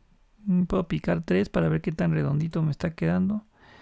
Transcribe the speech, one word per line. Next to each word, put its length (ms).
Mm, 180
puedo 240
picar 360
tres 260
para 200
ver 120
qué 100
tan 220
redondito 480
me 100
está 240
quedando. 500